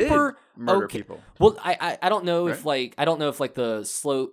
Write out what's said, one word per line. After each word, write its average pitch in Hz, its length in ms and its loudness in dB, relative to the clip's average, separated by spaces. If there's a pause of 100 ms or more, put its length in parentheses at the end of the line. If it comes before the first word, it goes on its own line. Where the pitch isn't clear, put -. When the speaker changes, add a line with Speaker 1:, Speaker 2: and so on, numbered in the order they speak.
Speaker 1:
super 294 340 2 (200)
Speaker 2:
murder 196 300 0
Speaker 1:
okay. - 120 -8
Speaker 2:
people. 90 220 -14 (180)
Speaker 1:
Well, 214 240 6
I, 180 180 0
I, 170 220 -4
I 180 60 4
don't 202 160 0
know 175 240 0
if, 156 100 -2
Speaker 2:
Right? 131 80 -14
Speaker 1:
like, 131 320 -2
I 143 60 2
don't 156 160 0
know 147 80 0
if, 131 100 -6
like, 135 160 -4
the 113 300 -2
slow, 135 480 -2